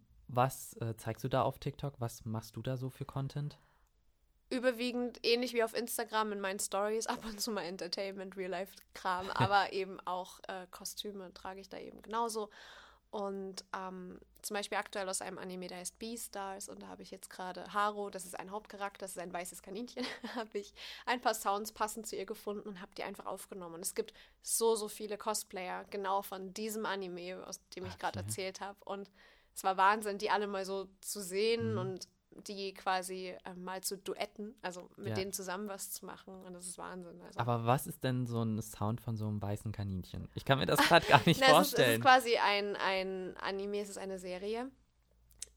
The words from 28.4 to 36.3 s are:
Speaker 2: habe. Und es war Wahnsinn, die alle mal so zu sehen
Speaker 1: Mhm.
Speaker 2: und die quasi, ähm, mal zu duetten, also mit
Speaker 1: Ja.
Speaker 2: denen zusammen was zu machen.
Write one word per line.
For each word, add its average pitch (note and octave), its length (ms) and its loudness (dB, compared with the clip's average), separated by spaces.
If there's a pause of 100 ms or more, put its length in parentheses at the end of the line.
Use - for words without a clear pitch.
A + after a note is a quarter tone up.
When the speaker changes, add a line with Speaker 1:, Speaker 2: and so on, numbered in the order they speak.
Speaker 2:
habe. G3+ 240 -8
Und G3 240 -6 (440)
es - 120 -8
war F#3+ 100 6
Wahnsinn, G3+ 440 6
die G3+ 100 2
alle G3+ 180 4
mal G3 180 -2
so F#3+ 220 -2 (140)
zu - 200 -6
sehen A3 520 2
Speaker 1:
Mhm. G#3 60 0
Speaker 2:
und F#3 280 -4 (380)
die G3 300 -6
quasi, F#3 580 -2 (120)
ähm, F3+ 180 -12
mal F#3 180 -6
zu F#3+ 160 -4
duetten, G#3 640 -6
also F3+ 340 -8
mit G3+ 120 -8
Speaker 1:
Ja. G#3+ 80 0
Speaker 2:
denen G3 180 0
zusammen F#3+ 360 -4
was G3+ 200 -8
zu - 160 -8
machen. F#3 400 -12